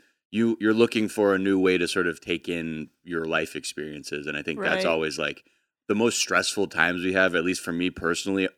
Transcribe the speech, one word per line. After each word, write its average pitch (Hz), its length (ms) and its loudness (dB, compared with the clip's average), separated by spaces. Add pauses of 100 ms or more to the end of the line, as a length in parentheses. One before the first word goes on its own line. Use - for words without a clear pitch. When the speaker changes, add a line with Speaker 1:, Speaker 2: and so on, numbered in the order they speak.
(300)
Speaker 1:
you, 113 300 2
you're 107 140 4
looking 113 340 4
for 101 260 4
a 95 40 2
new 98 200 2
way 92 200 4
to 87 100 0
sort 92 180 0
of 80 140 -4
take - 280 -6
in 82 420 -6 (140)
your 82 200 -4
life 80 320 -2
experiences. 76 720 -10
And 76 100 -6
I 73 60 -6
think 78 180 -6
that's 92 240 -2
Speaker 2:
Right. 87 60 0
Speaker 1:
always, 80 280 -2
like, 73 260 -6 (440)
the 107 60 0
most 110 240 2
stressful 92 480 0
times 87 380 0
we 92 80 0
have, 92 220 4
at 85 100 2
least 92 180 0
for 87 100 -4
me 87 180 0
personally, 92 680 -2